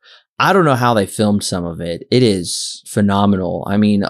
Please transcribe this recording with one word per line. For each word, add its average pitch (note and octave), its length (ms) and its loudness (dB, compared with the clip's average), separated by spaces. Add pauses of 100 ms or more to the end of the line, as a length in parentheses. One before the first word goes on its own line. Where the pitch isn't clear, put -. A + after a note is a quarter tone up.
(400)
I D3 120 2
don't F#3+ 140 4
know C#3 100 4
how A#2+ 180 2
they G#2 120 0
filmed G#2 380 0
some F2+ 220 -4
of E2 140 -8
it. E2+ 320 -8
It B2 100 4
is G2 640 -2
phenomenal. G2+ 840 0
I G2 80 -2
mean, G#2 320 2